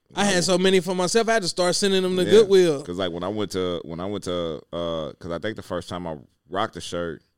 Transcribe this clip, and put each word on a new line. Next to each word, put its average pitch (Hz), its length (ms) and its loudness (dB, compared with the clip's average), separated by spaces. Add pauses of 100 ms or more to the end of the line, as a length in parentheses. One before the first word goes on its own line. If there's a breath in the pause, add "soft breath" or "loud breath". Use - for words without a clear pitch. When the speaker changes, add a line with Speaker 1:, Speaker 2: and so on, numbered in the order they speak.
(140)
Speaker 1:
I 202 120 0
had 180 180 2
so 180 140 2
many 190 240 4
for 185 120 -4
myself, 196 360 2
I 226 40 2
had 226 100 2
to 170 40 -6
start 180 280 0
sending 190 280 2
them 185 140 -2
to 180 80 2
Speaker 2:
Yeah. - 60 0
Speaker 1:
Goodwill. 185 520 6
Speaker 2:
'Cause, 87 140 -8
like, 92 160 -2
when 85 100 -6
I 95 60 -2
went 104 220 -4
to, 90 340 -2
when 82 160 -10
I 92 60 -6
went 104 180 -8
to, 85 360 -4 (120)
uh, 82 400 -6
'cause 87 180 -12
I 82 80 -4
think 107 160 -6
the 104 80 -14
first 87 240 -8
time 90 180 -8
I 80 120 -10 (320)
rocked 101 240 -4
the 85 80 -12
shirt 85 400 -8 (160)